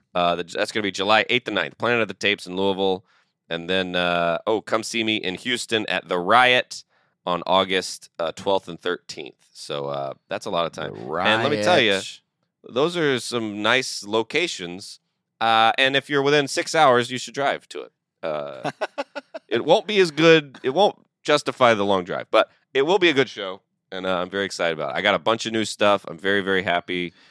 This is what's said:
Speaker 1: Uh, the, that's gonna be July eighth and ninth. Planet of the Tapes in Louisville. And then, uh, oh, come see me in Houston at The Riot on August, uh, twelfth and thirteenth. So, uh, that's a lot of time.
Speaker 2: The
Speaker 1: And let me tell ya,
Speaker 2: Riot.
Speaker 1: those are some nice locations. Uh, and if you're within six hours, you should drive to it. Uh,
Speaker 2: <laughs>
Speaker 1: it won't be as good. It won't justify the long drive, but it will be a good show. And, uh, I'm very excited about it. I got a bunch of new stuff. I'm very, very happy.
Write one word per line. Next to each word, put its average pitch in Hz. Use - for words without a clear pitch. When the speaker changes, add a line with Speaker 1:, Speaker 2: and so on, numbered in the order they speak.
Speaker 1:
Uh, 87
the, 85
that's 92
gonna 110
be 98
July 104
eighth 123
and 104
ninth. 82
Planet 117
of 104
the 98
Tapes 101
in 90
Louisville. 95
And 85
then, 90
uh, 87
oh, 107
come 113
see 113
me 110
in 92
Houston 117
at 90
The 90
Riot 123
on 87
August, 95
uh, 82
twelfth -
and 85
thirteenth. -
So, 71
uh, 69
that's 104
a 110
lot 85
of 78
time. 76
Speaker 2:
The 52
Speaker 1:
And 104
let 135
me 147
tell 170
ya, 107
Speaker 2:
Riot. -
Speaker 1:
those 156
are 143
some 110
nice 117
locations. 107
Uh, 113
and 135
if 135
you're 143
within 143
six -
hours, 123
you 127
should 117
drive 135
to 73
it. 57
Uh, 73
Speaker 2:
<laughs> -
Speaker 1:
it 117
won't 175
be 208
as 175
good. 151
It 127
won't 180
justify 131
the 101
long 95
drive, 73
but 107
it 131
will 180
be 180
a -
good 131
show. 98
And, 95
uh, 92
I'm 90
very 98
excited 87
about 71
it. 78
I 90
got 101
a 90
bunch 113
of 113
new 110
stuff. 104
I'm 82
very, 98
very 95
happy. 87